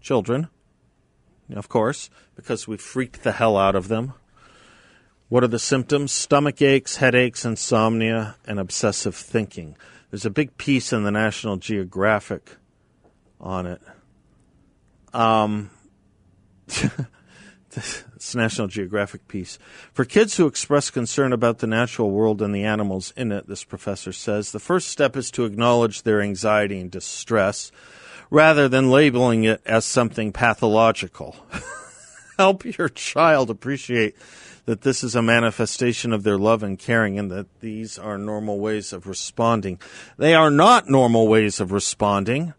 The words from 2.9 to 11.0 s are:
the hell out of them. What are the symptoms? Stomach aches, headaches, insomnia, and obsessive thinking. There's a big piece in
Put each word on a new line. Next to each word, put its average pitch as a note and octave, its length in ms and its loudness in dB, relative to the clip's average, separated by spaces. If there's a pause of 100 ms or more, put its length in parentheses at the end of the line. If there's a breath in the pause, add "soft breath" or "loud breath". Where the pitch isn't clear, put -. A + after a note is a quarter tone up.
the A2+ 80 0
hell A2 240 2
out G2 180 2
of F#2+ 140 -4
them. A2+ 240 -4 (1160 soft breath)
What B2 140 4
are B2 60 2
the A2+ 100 -2
symptoms? C#3 540 -2
Stomach C#3+ 500 0
aches, C3+ 340 2
headaches, B2+ 480 2
insomnia, A2+ 920 0 (100)
and G#2 140 -6
obsessive G2 560 -4
thinking. F2 600 -8 (380 soft breath)
There's G2+ 100 -10
a A2 60 -2
big C#3+ 280 -2
piece C3 340 0
in A2 100 0